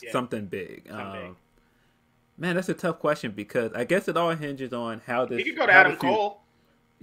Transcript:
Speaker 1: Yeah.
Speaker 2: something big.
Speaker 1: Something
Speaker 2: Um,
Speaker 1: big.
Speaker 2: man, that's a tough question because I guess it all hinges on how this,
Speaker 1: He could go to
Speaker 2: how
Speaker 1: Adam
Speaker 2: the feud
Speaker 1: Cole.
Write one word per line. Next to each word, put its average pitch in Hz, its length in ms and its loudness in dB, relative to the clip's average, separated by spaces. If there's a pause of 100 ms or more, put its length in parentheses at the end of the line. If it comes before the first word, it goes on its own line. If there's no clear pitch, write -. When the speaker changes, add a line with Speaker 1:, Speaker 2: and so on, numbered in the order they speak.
Speaker 1:
Yeah. - 100 -12
Speaker 2:
something 120 340 -4
big. 92 440 -10
Speaker 1:
Something 104 160 -12
Speaker 2:
Um, 98 80 -10 (140)
Speaker 1:
big. 90 80 -18 (1000)
Speaker 2:
man, 170 180 -2
that's 180 140 -2
a 170 40 -2
tough 165 260 -4
question 147 320 0
because 110 420 -4
I 120 120 -4
guess 180 240 0
it 160 80 -4
all 170 140 2
hinges 139 420 -6
on 113 320 -6
how 127 200 0
this, 117 140 -2
Speaker 1:
He 226 60 -2
could 311 120 -4
go 285 80 2
to 208 80 6
Speaker 2:
how 185 80 12
Speaker 1:
Adam 160 120 6
Speaker 2:
the - 60 -8
feud - 160 2
Speaker 1:
Cole. 214 220 0 (640)